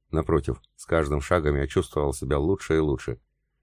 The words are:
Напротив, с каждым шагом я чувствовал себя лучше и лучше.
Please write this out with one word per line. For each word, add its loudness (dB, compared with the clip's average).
Напротив, 0
с -20
каждым 2
шагом 2
я 0
чувствовал 0
себя -2
лучше 0
и 4
лучше. -2